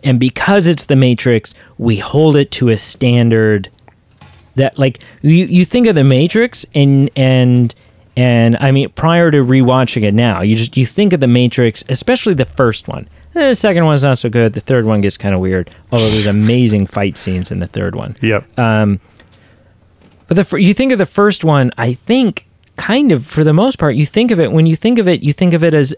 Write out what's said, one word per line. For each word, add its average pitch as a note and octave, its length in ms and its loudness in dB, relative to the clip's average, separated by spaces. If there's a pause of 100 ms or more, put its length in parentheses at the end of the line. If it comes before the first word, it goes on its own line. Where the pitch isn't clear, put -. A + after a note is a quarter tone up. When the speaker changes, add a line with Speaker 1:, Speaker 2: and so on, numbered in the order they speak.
Speaker 1:
And B2+ 160 2
because E3 460 0
it's E3 180 0
The C#3+ 120 0
Matrix, B2 580 0 (240)
we A2+ 180 -2
hold D3 400 0
it C#3 160 0
to B2 160 -2
a A2+ 80 2
standard A2+ 920 0 (880)
that, C3 220 -2
like, C3 200 -2 (240)
you, E3 240 2
you F3+ 180 2
think B3 220 0
of G#3+ 80 2
The C#3+ 100 2
Matrix E3 720 0
and, C#3 420 2
and, B2 580 2 (420)
and, A#2+ 440 2
I C3+ 100 0
mean, C3+ 200 0
prior E3+ 400 0
to D3 80 2
rewatching B2+ 640 2
it G#2 100 0
now, G#2+ 300 0
you G#2+ 140 2
just, A2+ 200 -4
you C3 80 2
think F#3+ 300 0
of D#3 60 -2
The C3+ 80 0
Matrix, A#2+ 600 0
especially G#3 460 -2
the C3+ 100 0
first - 440 -2
one. - 200 -12 (260)
Eh, D4+ 140 0
the B3+ 60 2
second F3 320 0
one's D3 160 2
not C#3 160 0
so B2 100 -4
good. A2+ 240 0
The - 80 -8
third B2 240 0
one G#2+ 160 0
gets G2+ 160 -2
kinda G2 220 -2
weird, F#2 320 -4 (200)
although A#2 200 0
there's G#2+ 160 -2
Speaker 2:
<laughs> G#2 160 0
Speaker 1:
amazing A2 460 2
fight G2+ 280 -4
scenes F#2 340 -6
in F#2 100 -6
the F2 60 -6
third F#2 280 -6
one. - 260 -12
Speaker 2:
Yep. A2 380 -4
Speaker 1:
Um, G#2+ 420 0 (1300)
but E3+ 80 0
the F#3+ 80 2
fir-, - 140 -6
you G3 160 2
think C4 180 0
of A3+ 60 -2
the F#3 80 0
first G3+ 360 0
one, C#3+ 360 2
I A#2+ 160 -2
think, A#3+ 520 -2 (300)
kind C4 340 0
of, C3 140 0
for - 180 -4
the D3+ 120 2
most A#3 240 0
part, D3 180 0
you D3 80 0
think A3+ 260 0
of G3 80 0
it, D3 140 0
when D#3+ 140 2
you D#3+ 100 0
think A#3+ 220 0
of G3 100 0
it, F3 140 0
you D3 100 0
think F3 220 0
of D#3+ 100 0
it E3 80 2
as, D3 260 0